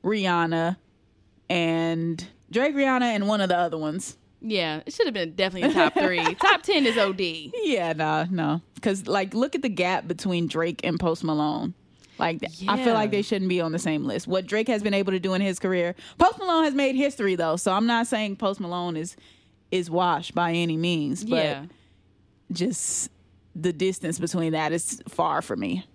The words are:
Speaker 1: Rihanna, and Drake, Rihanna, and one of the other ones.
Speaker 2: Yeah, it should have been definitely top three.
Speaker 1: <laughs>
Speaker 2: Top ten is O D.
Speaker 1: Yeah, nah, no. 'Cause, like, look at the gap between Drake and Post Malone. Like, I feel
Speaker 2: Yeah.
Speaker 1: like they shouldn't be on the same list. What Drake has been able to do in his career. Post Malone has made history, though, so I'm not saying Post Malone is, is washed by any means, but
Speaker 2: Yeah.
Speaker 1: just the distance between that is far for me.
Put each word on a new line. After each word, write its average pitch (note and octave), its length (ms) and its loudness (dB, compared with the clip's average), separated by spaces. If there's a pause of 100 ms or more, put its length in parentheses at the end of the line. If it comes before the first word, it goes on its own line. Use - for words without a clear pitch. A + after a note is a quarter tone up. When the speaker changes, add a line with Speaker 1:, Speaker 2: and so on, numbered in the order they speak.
Speaker 1:
Rihanna, F3 720 2 (720)
and E3 760 0 (240)
Drake, C#4 260 0
Rihanna, C4+ 260 2 (120)
and G3+ 140 0
one G#3 140 2
of F#3 80 2
the F3 80 4
other E3+ 200 0
ones. D#3 400 -6 (260)
Speaker 2:
Yeah, F3 440 -2
it - 60 -10
should A#4 120 0
have C#4 80 -2
been F3 220 -4
definitely F#3+ 380 0
top D#4 200 4
three. - 420 2
Speaker 1:
<laughs> - 60 -6
Speaker 2:
Top F#4+ 220 4
ten D#4 240 4
is A3+ 100 2
O G3 160 4
D. E3+ 480 -4
Speaker 1:
Yeah, G#3 320 0
nah, D#3 340 0
no. E3 340 0 (200)
'Cause, G3 240 0
like, F#3+ 300 0
look B3+ 180 0
at D#4+ 80 -2
the C4 80 0
gap F3+ 380 0
between E3+ 400 -2
Drake E3 360 -2
and E3+ 160 -2
Post E3 240 0
Malone. D3+ 520 -2 (420)
Like, E3 240 -2 (260)
I G#3 100 2
feel B3+ 100 0
Speaker 2:
Yeah. A#3 60 4
Speaker 1:
like G#3+ 180 2
they G3+ 100 0
shouldn't G3 280 -2
be F3+ 120 2
on E3 100 -2
the E3 60 -2
same D#3 280 -2
list. B2+ 220 -4
What F#3 200 0
Drake A3 200 0
has A3 140 0
been G3+ 140 0
able G3 160 2
to F#3+ 80 0
do F#3+ 160 0
in F#3 60 2
his G3 180 0
career. F3+ 340 0 (240)
Post F4+ 220 6
Malone E4+ 240 4
has D4 100 2
made C4+ 220 2
history, A#3 400 2
though, E3 200 2
so F#3 160 0
I'm G#3 140 2
not A#3 220 2
saying G#3+ 300 -2
Post G3 220 -2
Malone F3 380 -4
is, D#3+ 180 -6 (540)
is F3 220 -2
washed F3 420 0
by E3+ 200 2
any E3+ 220 2
means, D#3+ 480 0
but A3 120 0 (100)
Speaker 2:
Yeah. C#3+ 200 -4 (880)
Speaker 1:
just - 600 -2 (440)
the F3 180 -2
distance E3 440 -2
between E3 360 -2
that D#3 180 0
is - 360 -4
far E3 360 0
for - 120 -6
me. F#3 400 -4